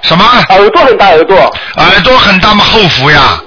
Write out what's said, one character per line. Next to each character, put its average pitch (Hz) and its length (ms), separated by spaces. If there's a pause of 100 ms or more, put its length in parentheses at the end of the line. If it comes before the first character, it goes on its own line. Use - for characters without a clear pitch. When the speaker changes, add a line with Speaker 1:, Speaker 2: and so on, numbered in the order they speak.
Speaker 1:
什 160 140
么？ 185 80 (260)
Speaker 2:
耳 196 200
朵 330 140
很 240 140
大， 202 100
耳 165 160
朵。 170 140 (400)
Speaker 1:
耳 - 260
朵 - 140
很 - 220
大 - 140
嘛， - 100
后 - 160 (100)
福 135 200
呀。 147 380